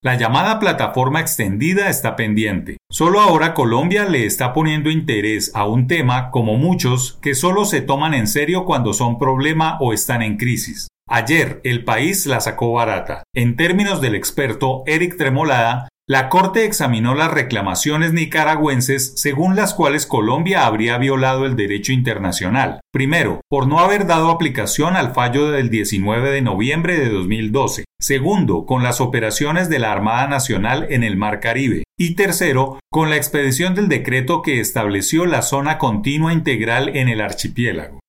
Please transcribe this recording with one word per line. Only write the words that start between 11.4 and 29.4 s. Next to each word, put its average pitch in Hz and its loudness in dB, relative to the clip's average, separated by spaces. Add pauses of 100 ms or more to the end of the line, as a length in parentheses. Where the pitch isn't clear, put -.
El 120 -2
País 143 -2
la 123 0
sacó 117 -2
barata. 110 -2 (100)
En 120 0
términos 185 2
del 120 0
experto 131 -2
Eric 165 0
Tremolada, 127 0 (180)
la 139 2
Corte 185 4
examinó 127 0
las 156 0
reclamaciones 143 0
nicaragüenses 151 0
según 160 0
las 208 0
cuales 147 0
Colombia 143 2
habría 113 0
violado 135 2
el 127 -2
derecho 104 -2
internacional. 104 -2 (100)
Primero, 135 0
por 135 0
no 151 2
haber 196 4
dado 165 2
aplicación 156 0
al 127 -2
fallo 131 2
del 135 0
diecinueve 107 0
de 139 0
noviembre 147 0
de 127 0
dos 92 -2
mil 107 -2
doce. 127 -2 (140)
Segundo, 139 0
con 123 0
las 123 0
operaciones 131 0